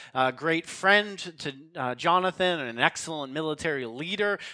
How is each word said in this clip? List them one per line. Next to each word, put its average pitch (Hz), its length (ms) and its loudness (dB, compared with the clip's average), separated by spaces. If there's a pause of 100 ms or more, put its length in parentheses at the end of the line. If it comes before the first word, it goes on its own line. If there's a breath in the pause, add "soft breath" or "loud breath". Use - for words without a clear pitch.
(140 loud breath)
a 131 160 4
great 160 360 -2
friend 202 520 4
to, 165 340 -8 (220)
uh, 127 220 -2
Jonathan 180 640 2
and 127 100 -6
an 117 80 -8
excellent 147 540 0
military 151 540 -2
leader, 196 520 -2 (160 loud breath)